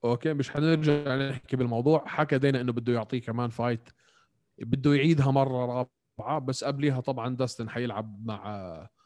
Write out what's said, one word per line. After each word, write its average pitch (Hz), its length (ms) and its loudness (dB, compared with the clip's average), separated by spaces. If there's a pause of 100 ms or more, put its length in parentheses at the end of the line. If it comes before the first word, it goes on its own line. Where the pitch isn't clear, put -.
أوكي، 123 280 0
مش 139 180 -2
حنرجع 147 640 2
نحكي 135 400 -4
بالموضوع. 127 500 4
حكى 147 320 0
دينا 131 220 4
إنه 123 120 -2
بده 117 200 -2
يعطيه 117 280 -2
كمان 117 300 -4
فايت، 120 380 -4 (680)
بده 135 360 2
يعيدها 143 360 4
مرة 131 360 2
رابعة. 123 720 -6
بس 131 260 -4
قبليها 139 360 0
طبعًا 127 360 -4
داستن 120 340 -4
حيلعب 110 540 -6
مع، 101 640 -10 (180)